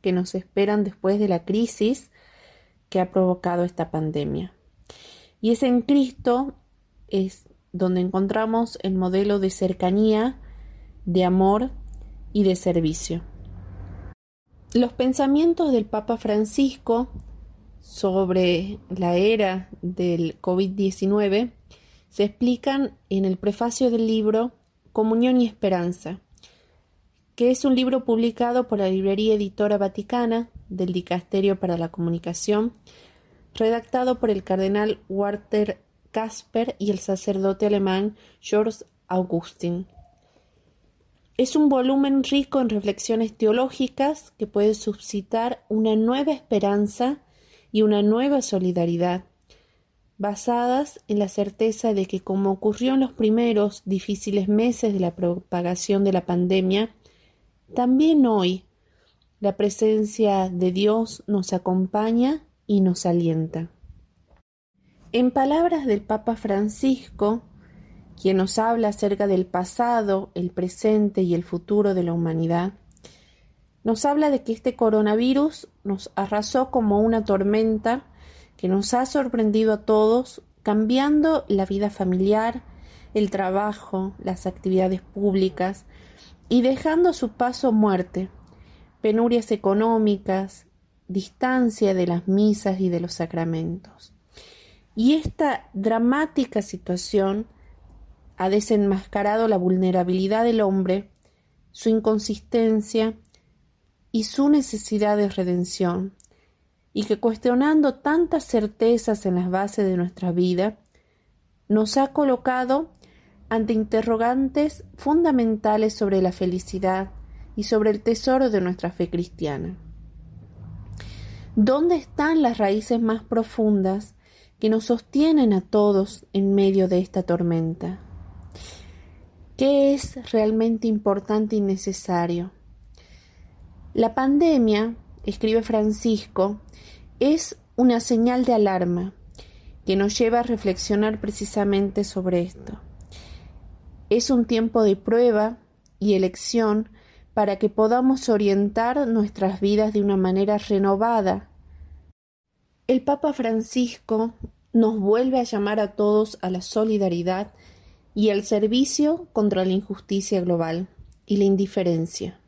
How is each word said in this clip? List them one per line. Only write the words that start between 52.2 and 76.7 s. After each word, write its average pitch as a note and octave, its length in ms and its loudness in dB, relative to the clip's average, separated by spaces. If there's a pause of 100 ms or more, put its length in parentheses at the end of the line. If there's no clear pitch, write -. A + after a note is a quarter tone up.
como G3 320 -2
ocurrió G#3+ 420 -2
en C4+ 60 2
los C4 120 0
primeros G#3+ 720 0
difíciles G3 640 -4
meses A3+ 440 0
de G3 80 -2
la E3+ 160 -2
propagación F3+ 880 -2
de G3 80 2
la F3 120 0
pandemia, F#3 720 0 (800)
también C4+ 520 4
hoy F#3+ 400 0 (720)
la G3 160 -2
presencia G#3 920 0
de F3+ 200 0
Dios G#3 560 0
nos G3 260 -2
acompaña G#3+ 920 0 (200)
y G3+ 160 2
nos F#3 260 0
alienta. E3 680 -2 (1400)
En B3 220 2
palabras D4+ 520 2
del G#3 160 0
Papa G#3+ 360 -4
Francisco, G#3+ 1080 -2 (800)
quien F#3+ 160 2
nos F#3+ 220 0
habla A3+ 300 2
acerca G3+ 380 -2
del F#3 200 2
pasado, G3+ 880 -2
el F3 160 -4
presente G3+ 720 0
y F3 120 2
el E3+ 100 -2
futuro G3+ 500 0
de F#3 80 0
la E3+ 100 -2
humanidad, E3+ 640 -2 (1080)
nos A3+ 220 -2
habla D4 260 2
de C4+ 120 0
que A3+ 100 -6
este A#3+ 240 -4
coronavirus A3+ 920 2 (140)
nos G3 320 -6
arrasó G#3+ 560 -2